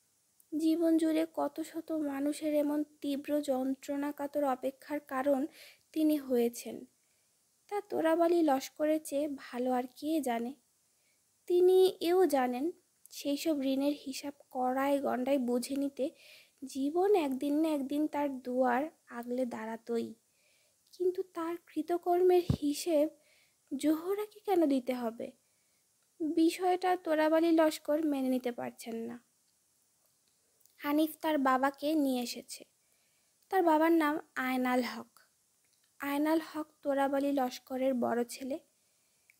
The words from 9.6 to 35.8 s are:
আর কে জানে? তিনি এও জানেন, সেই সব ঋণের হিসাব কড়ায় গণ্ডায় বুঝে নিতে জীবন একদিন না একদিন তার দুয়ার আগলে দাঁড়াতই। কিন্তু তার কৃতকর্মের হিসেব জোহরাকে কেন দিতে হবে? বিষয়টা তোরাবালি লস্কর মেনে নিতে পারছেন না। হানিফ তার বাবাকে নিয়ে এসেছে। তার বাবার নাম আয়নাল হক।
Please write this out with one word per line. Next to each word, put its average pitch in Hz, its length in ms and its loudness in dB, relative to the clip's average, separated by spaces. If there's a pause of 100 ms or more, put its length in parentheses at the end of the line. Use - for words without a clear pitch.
আর 247 120 0 (120)
কে 311 260 -2
জানে? 240 320 -4 (960)
তিনি 370 520 6
এও 359 260 4
জানেন, 269 460 0 (380)
সেই 285 280 -4
সব 294 240 -2
ঋণের 269 320 0
হিসাব 285 400 -10 (180)
কড়ায় 269 500 0
গণ্ডায় 254 360 0
বুঝে 247 380 -2
নিতে 277 340 -4 (560)
জীবন 320 500 0
একদিন 285 440 0
না 320 100 2
একদিন 285 380 -2
তার 285 320 -4
দুয়ার 254 500 0 (180)
আগলে 247 380 -4
দাঁড়াতই। 226 680 -6 (800)
কিন্তু 370 320 -2
তার 339 320 -6 (120)
কৃতকর্মের 349 760 2 (180)
হিসেব 302 480 0 (640)
জোহরাকে 339 640 -2
কেন 349 260 2
দিতে 262 280 0
হবে? 233 380 -6 (880)
বিষয়টা 359 800 2
তোরাবালি 320 540 2
লস্কর 311 540 2
মেনে 269 240 0
নিতে 254 220 -2
পারছেন 240 440 -10
না। 233 280 -10 (1500)
হানিফ 302 440 0
তার 311 160 0
বাবাকে 277 580 0
নিয়ে 262 280 2
এসেছে। - 420 -12 (840)
তার 381 140 2
বাবার 320 280 6
নাম 311 280 2 (160)
আয়নাল 254 480 0
হক। 226 360 -10 (800)